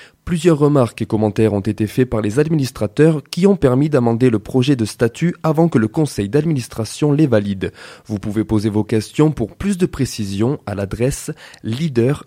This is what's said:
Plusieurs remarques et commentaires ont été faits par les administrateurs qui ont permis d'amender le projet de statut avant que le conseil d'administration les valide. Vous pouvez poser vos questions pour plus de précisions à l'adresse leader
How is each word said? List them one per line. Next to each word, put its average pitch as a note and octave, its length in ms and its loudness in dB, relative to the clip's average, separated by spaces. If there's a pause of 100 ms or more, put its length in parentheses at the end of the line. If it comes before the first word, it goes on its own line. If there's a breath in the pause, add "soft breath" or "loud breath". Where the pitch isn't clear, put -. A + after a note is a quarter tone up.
(260 loud breath)
Plusieurs E3+ 340 2
remarques C#3+ 420 2
et G#2+ 60 -4
commentaires G#2+ 460 2
ont G2+ 60 0
été G#2+ 280 -2
faits B2+ 200 0
par A2+ 140 -2
les G#2+ 160 -2
administrateurs D3+ 920 0
qui F3+ 160 2
ont G3+ 80 6
permis C#3 340 2
d'amender A#2+ 400 2
le A2+ 80 2
projet C3 380 0
de A2+ 100 -2
statut B2+ 560 -2
avant D#3+ 280 2
que D3 100 2
le G#2+ 80 2
conseil A#2 420 -2
d'administration D3 800 -2
les D3 140 4
valide. G2+ 460 0 (340 loud breath)
Vous G#2 140 -4
pouvez G#2+ 240 -2
poser G#2+ 260 0
vos G#2 140 0
questions A#2 480 0
pour A2+ 240 -6
plus G3 240 -4
de F3+ 80 2
précisions A2+ 800 -4
à G2+ 80 -6
l'adresse G#2 560 -4 (320 loud breath)
leader B2+ 640 -2